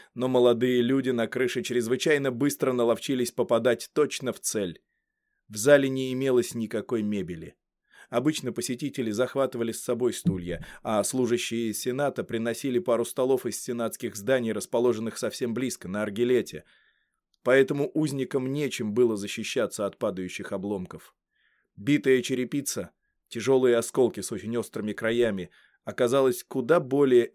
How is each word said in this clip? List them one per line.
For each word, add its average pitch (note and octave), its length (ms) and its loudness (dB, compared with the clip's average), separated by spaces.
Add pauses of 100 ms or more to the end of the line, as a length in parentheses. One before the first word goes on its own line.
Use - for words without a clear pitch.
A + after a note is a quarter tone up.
(140)
но B2 140 -2
молодые B2 540 4
люди C3 280 2
на A#2 160 0
крыше B2 360 -2
чрезвычайно B2+ 680 0
быстро C3 420 0
наловчились A#2+ 600 0
попадать A#2 600 0
точно C#3 400 -2
в - 80 -10
цель. F#2+ 400 -4 (680)
В G#2+ 80 -14
зале C3+ 320 6
не C3 240 -4
имелось B2+ 420 2
никакой A2+ 480 -4
мебели. F2+ 540 -6 (520)
Обычно C3 440 -2
посетители A#2+ 580 -4
захватывали A#2+ 600 -2
с - 100 -10
собой A#2+ 300 0
стулья, F2 520 -4 (200)
а G#2 180 0
служащие A#2 720 -2
Сената C3+ 480 -4
приносили A#2+ 560 -4
пару A#2+ 260 0
столов B2+ 420 0
из G#2+ 140 -6
сенатских A#2 540 -6
зданий, A2+ 380 0
расположенных A2+ 680 0
совсем A#2 360 -4
близко, A#2+ 340 -6
на G#2 140 -4
Аргилете. A2+ 640 0 (800)
Поэтому C3+ 520 4
узникам C3+ 580 -2
нечем B2+ 400 -4
было A#2 240 4
защищаться G#2 680 -4
от G2 120 -6
падающих F#2 540 -6
обломков. F#2+ 640 -8 (600)
Битая C3 460 2
черепица, B2 680 -4 (380)
тяжёлые B2 480 4
осколки A#2 440 2
с - 120 -8
очень A2 240 -6
острыми G#2+ 380 -4
краями, A2+ 560 0 (340)
оказалась B2+ 580 2
куда C3 380 2
более C3 540 6